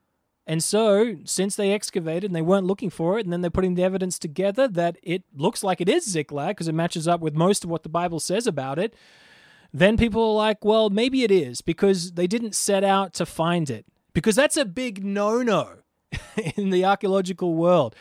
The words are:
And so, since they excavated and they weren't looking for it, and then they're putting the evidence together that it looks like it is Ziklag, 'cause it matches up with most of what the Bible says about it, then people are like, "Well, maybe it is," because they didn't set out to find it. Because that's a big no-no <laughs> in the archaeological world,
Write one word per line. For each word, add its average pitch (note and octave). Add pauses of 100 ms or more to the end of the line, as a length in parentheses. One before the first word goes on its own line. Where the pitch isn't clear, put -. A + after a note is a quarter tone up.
(460)
And D#3+
so, G#3
since G3
they G3+
excavated F3+
and F#3
they E3
weren't F#3
looking F#3+
for E3+
it, A3+
and F3
then F3
they're F3+
putting F#3
the F3+
evidence F#3
together G3
that E3+
it F#3 (100)
looks D#3
like F#3
it F3
is D4+
Ziklag, D#3
'cause E3
it D#3
matches E3
up E3+
with D#3
most F3+
of F3
what E3
the D#3+
Bible E3+
says A3
about C#3
it, G#3 (800)
then F#3
people A3+
are A3
like, G#3+
"Well, A3
maybe B3+
it G#3
is," C3+
because F3+
they E3+
didn't A3+
set G3
out G3
to E3+
find E3
it. A2 (280)
Because F#3
that's D4
a C#4+
big G3+
no-no G3+ (340)
<laughs> -
in G3+
the F#3
archaeological F#3+
world, E3